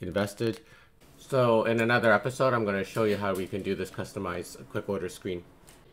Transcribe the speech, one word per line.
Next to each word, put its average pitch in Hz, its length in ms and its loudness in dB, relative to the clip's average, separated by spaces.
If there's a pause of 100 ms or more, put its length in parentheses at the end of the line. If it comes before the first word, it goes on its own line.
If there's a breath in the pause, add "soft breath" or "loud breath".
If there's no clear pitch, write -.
invested. 104 580 -2 (560 loud breath)
So 120 480 2
in 117 160 2
another 113 320 4
episode, 127 400 2
I'm 113 140 2
gonna 98 180 0
show 113 200 -2
you 104 120 2
how 101 160 -2
we 92 140 -4
can 98 160 -6
do 92 120 -2
this 90 160 -4
customized 90 680 -8 (100)
quick - 180 -8
order 92 220 -4
screen. 87 340 -8 (500 loud breath)